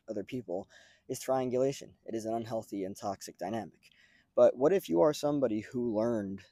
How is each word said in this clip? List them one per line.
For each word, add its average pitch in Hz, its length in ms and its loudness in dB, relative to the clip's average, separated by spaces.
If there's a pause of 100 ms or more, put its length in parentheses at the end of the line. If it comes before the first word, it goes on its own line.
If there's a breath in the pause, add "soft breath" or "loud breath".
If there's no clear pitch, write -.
other 107 160 -6
people, 95 440 -8 (400 soft breath)
is 131 100 -6
triangulation. 131 720 0 (160)
It - 80 -8
is 110 120 -6
an 110 80 -2
unhealthy 113 500 -6
and 98 120 -8
toxic - 420 -10
dynamic. 101 520 -8 (460 soft breath)
But 123 200 8
what 143 160 4
if 196 160 2
you 165 120 4
are 151 140 6
somebody 135 460 0
who 120 360 -4
learned 107 560 0